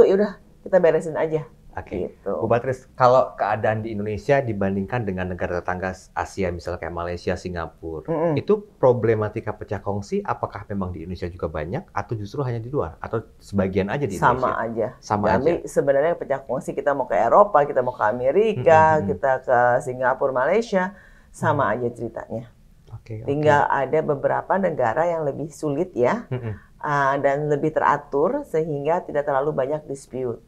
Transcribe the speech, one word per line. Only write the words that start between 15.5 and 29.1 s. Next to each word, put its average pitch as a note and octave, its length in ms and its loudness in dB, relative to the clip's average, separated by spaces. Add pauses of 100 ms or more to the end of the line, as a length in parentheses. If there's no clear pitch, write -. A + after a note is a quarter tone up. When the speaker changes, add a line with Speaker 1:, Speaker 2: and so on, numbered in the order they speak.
Speaker 2:
aja. - 140 -8
Speaker 1:
sebenarnya C#3+ 440 2
pecah C3+ 280 -4
kongsi C#3+ 340 -6
kita C#3 160 0
mau C#3 160 -2
ke A2 80 0
Eropa, D3 480 6
kita C#3 160 0
mau B2 160 -2
ke B2 80 0
Amerika, D#3 960 4
Speaker 2:
Mm-mm. - 80 -2
Speaker 1:
kita C#3 320 0
ke B2+ 180 2 (220)
Singapura, C3 540 0
Malaysia, F#3 580 0 (380)
sama C3+ 340 0
Speaker 2:
Mm. G2+ 80 0
Speaker 1:
aja A#2+ 220 -2
ceritanya. A#2 500 -10 (480)
Speaker 2:
Oke, - 240 -14
oke. A2+ 80 -12
Speaker 1:
Tinggal C#3+ 400 4
ada C3+ 380 0
beberapa C#3 580 0
negara D3+ 480 0
yang E3 160 -2
lebih C#3 240 -4
sulit D#3 480 -4
ya, D3 320 0
Speaker 2:
Mm-mm. A#2+ 240 -6 (260)
Speaker 1:
ah, C#3+ 380 0
dan C#3+ 320 0
lebih D3+ 240 0
teratur D3+ 720 0
sehingga D#3+ 560 -2
tidak D3 240 -4